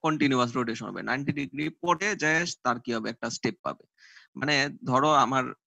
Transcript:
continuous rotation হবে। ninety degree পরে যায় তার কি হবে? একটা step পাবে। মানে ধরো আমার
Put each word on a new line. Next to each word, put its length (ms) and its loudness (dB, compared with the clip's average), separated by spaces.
continuous 540 2
rotation 300 -4
হবে। 160 -8
ninety 300 -2
degree 360 -4
পরে 480 0
যায় 300 2
তার 180 0
কি 120 -6
হবে? 180 -2
একটা 200 -6
step 320 -4
পাবে। 220 -8
মানে 340 0
ধরো 260 4
আমার 340 4